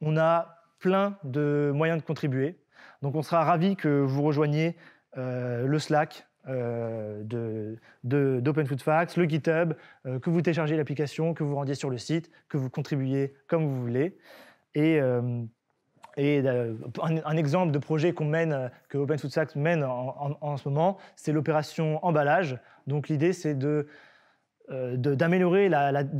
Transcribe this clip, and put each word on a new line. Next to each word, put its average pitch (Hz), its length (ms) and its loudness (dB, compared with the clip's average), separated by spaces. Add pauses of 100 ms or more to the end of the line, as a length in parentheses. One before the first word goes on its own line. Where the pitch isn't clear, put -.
on 156 160 0
a 165 420 2 (220)
plein 196 420 2
de 147 500 0
moyens 160 280 0
de - 40 -8
contribuer. 143 540 -2 (440)
Donc 139 140 -4
on 156 60 0
sera 165 220 2
ravis 175 320 4
que 160 120 0
vous 139 340 2
rejoigniez, 151 540 2 (400)
euh, 123 500 -4
le 151 120 2
Slack, 151 480 -2 (220)
euh, 117 760 -6
de, 110 520 -6 (280)
de, 135 360 2
d'Open 147 260 0
Food 127 140 -4
Facts, 160 360 0
le 175 100 4
GitHub, 160 480 0 (320)
euh, 127 120 -4
que 170 120 -4
vous 170 120 2
téléchargez 160 340 0
l'application, 156 580 -2
que 156 100 -4
vous 143 100 -2
rendiez 139 200 -4
sur 135 160 -4
le 123 80 -4
site, 160 320 -4 (180)
que - 80 -4
vous 131 140 -2
contribuiez 135 640 -2 (120)
comme 165 180 0
vous 135 160 -2
voulez. 123 360 -2 (580)
Et, 156 260 4
euh, 120 420 0 (720)
et, 143 280 4
euh, 120 300 0 (280)
un, 160 220 0
un 156 120 -2
exemple 165 360 2
de 147 60 0
projet 156 340 0
qu'on 160 140 -4
mène, 160 260 0
euh, 131 160 -2 (200)
que 139 100 -4
Open 143 200 0
Food 139 140 -8
Facts 156 240 -2
mène 151 280 2
en, 127 340 -6
en, 143 220 -6
en 147 160 -6
ce 147 120 -8
moment, 165 300 0 (180)
c'est - 160 -4
l'opération 156 720 0
emballage. 151 540 2 (300)
Donc 139 200 -2
l'idée, 156 240 2
c'est 156 220 -2
de, 147 320 0 (840)
euh, 127 260 -6
de, 139 180 0
d'améliorer 180 540 4
la, 143 240 2
la, 143 100 2 (180)